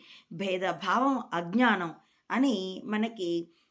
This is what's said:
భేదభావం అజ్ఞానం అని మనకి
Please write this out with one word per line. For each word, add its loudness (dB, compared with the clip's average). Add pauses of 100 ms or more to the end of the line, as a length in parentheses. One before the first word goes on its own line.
(340)
భేదభావం 0 (100)
అజ్ఞానం 2 (380)
అని 0
మనకి -2 (240)